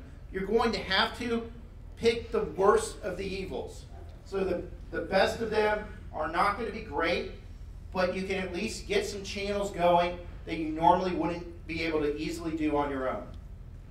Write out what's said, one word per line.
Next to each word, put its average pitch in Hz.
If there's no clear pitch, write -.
You're 190
going 226
to 185
have 202
to 233
pick 233
the 202
worst 196
of 180
the 196
evils. 180
So 190
the, 175
the 165
best 220
of 220
them 214
are 156
not 196
gonna 220
be -
great, 165
but 185
you 190
can 190
at 185
least 202
get 202
some 196
channels 202
going 175
that 165
you 160
normally 180
wouldn't 170
be 160
able 156
to 147
easily 160
do 151
on 143
your 131
own. 123